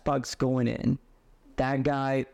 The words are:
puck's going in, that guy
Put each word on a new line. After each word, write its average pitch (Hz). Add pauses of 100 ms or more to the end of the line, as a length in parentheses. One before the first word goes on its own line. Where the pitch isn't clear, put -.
puck's 139
going 127
in, 127 (580)
that 135
guy 135